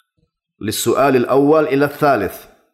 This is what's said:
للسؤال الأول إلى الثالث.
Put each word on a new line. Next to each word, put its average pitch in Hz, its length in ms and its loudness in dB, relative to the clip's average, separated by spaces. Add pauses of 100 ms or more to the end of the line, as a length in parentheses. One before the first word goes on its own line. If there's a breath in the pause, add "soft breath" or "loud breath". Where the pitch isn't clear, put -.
(600)
للسؤال 117 560 0
الأول 143 480 2
إلى 139 200 0
الثالث. 139 600 -2 (280)